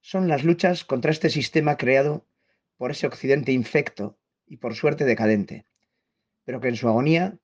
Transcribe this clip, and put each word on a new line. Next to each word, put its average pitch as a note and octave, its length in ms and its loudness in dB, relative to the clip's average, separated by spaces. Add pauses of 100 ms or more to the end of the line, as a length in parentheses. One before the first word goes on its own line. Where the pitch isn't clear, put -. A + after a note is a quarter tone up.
Son F#3+ 260 -2
las C#3+ 160 0
luchas F3 400 2
contra C3+ 280 -2
este D#3 180 0
sistema D3 480 -2
creado C#3 500 0 (480)
por B2+ 160 -6
ese D3 160 -4
Occidente C3+ 460 0
infecto B2+ 680 -2 (260)
y, - 120 -20
por A2+ 180 -8
suerte, D3 300 0
decadente, G#2+ 640 0 (760)
pero B2 160 -10
que B2 100 -2
en A#2+ 60 -2
su A#2 140 0
agonía D#3 540 2